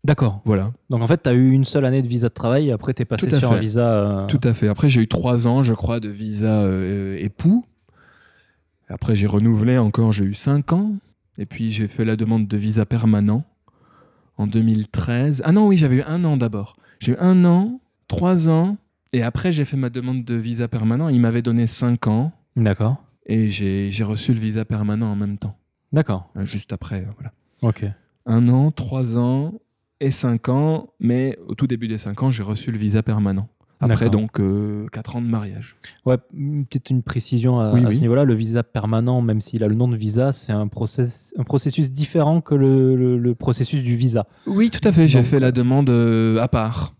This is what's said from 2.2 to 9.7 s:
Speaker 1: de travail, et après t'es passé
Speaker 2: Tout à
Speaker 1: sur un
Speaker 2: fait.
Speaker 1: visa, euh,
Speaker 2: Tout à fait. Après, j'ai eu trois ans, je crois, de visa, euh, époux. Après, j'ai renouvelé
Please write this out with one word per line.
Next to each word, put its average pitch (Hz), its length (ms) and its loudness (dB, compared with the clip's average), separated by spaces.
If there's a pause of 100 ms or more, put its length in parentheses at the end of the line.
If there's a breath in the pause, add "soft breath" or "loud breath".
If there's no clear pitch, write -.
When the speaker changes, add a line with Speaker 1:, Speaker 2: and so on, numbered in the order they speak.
Speaker 1:
de - 40 -2
travail, 135 360 0
et 131 40 0
après 117 220 -4
t'es 120 100 -4
passé - 220 -4
Speaker 2:
Tout 127 80 0
à 147 60 4
Speaker 1:
sur 127 100 0
un 110 60 4
Speaker 2:
fait. 95 40 0
Speaker 1:
visa, 113 320 0
euh, 101 340 0
Speaker 2:
Tout - 180 -2
à 120 100 2
fait. 110 140 -2
Après, 104 200 0
j'ai 123 140 4
eu 110 60 2
trois 120 400 -2
ans, 127 160 2
je 117 100 2
crois, 117 260 -2
de 107 80 -10
visa, 107 540 -2
euh, 95 560 -2
époux. 160 460 0 (1200 soft breath)
Après, - 280 4
j'ai 101 100 4
renouvelé 110 520 6